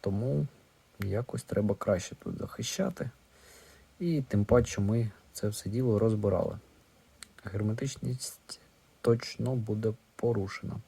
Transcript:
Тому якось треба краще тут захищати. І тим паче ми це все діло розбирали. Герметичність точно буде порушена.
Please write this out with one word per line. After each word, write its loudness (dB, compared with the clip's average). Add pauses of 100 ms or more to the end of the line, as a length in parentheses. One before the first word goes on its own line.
Тому 0 (520)
якось -4
треба 2
краще 0
тут -8
захищати. -4 (920)
І 2
тим 2
паче 4
ми 2 (220)
це -4
все -4
діло 2
розбирали. 2 (840)
Герметичність -4 (420)
точно 0
буде -2 (220)
порушена. -2 (120)